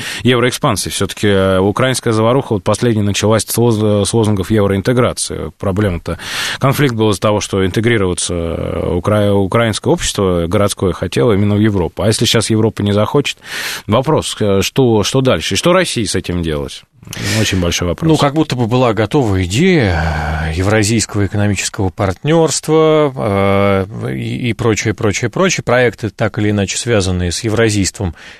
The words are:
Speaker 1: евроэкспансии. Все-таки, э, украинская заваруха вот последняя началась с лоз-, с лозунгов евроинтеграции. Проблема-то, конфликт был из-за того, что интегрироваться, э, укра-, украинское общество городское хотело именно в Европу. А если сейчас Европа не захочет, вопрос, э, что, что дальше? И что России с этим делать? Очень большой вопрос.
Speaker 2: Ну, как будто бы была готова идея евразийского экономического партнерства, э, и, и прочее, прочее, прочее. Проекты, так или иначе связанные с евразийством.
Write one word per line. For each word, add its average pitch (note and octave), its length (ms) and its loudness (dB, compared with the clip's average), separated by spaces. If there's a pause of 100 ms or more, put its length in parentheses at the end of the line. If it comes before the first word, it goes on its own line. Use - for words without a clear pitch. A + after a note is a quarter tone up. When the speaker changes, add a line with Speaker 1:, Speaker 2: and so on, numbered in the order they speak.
(240)
Speaker 1:
евроэкспансии. A#2+ 680 0
Все-таки, - 380 -2
э, F#2+ 320 2
украинская A#2 540 0
заваруха A2+ 400 0
вот G2 100 -2
последняя G#2+ 400 0
началась G2+ 420 0
с - 120 -6
лоз-, G#2+ 480 2
с - 80 -2
лозунгов G#2 360 0
евроинтеграции. G2 1120 0
Проблема-то, F#2 580 -2 (420)
конфликт C3+ 360 0
был G#2+ 160 2
из-за F#2+ 100 -4
того, G#2+ 180 0
что F#2+ 240 -2
интегрироваться, F#2+ 720 0
э, E2+ 600 -4
укра-, G2+ 360 2
украинское A2 640 0
общество F2+ 540 0
городское G2 460 0
хотело A#2+ 400 0
именно G#2 220 2
в G2+ 40 2
Европу. G2 420 0
А F#2+ 60 0
если A2+ 180 0
сейчас A2+ 240 0
Европа A2 320 0
не G2+ 100 0
захочет, G#2+ 460 0 (500)
вопрос, C3 520 0
э, G2 220 2
что, A2+ 420 2
что C3 180 0
дальше? G2+ 320 0
И G2 40 0
что F3 160 2
России E3+ 320 0
с - 100 -4
этим F2 260 -4
делать? D2 400 -6 (600)
Очень F#2+ 180 0
большой F2 300 0
вопрос. D#3+ 200 0
Speaker 2:
Ну, D#3 60 4
как C#3+ 180 2
будто D3+ 220 -2
бы B2 100 0
была A#2+ 280 2
готова G#2 500 0
идея E2 1120 0
евразийского G#2 680 0
экономического G#2 640 -2
партнерства, D#3 1200 2
э, G2+ 1000 0
и, A#2+ 360 -4
и A2 40 0
прочее, A2 400 0
прочее, A2 360 -2
прочее. E3+ 360 -2
Проекты, A#2 440 0
так - 300 -4
или G#2 120 0
иначе G2+ 260 -2
связанные F#2 560 0
с - 100 -6
евразийством. G#2 720 0 (240)